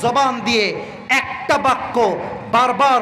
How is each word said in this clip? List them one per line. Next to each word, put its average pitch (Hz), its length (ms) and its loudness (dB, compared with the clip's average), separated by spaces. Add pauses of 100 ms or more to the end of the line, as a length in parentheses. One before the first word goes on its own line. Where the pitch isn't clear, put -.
জবান 254 380 2
দিয়ে 202 420 0 (280)
একটা 269 480 0
বাক্য 240 600 0 (340)
বারবার 254 500 4